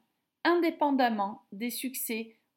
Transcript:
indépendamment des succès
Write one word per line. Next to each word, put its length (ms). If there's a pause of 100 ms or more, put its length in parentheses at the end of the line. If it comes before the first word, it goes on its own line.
(440)
indépendamment 1080
des 180
succès 640 (220)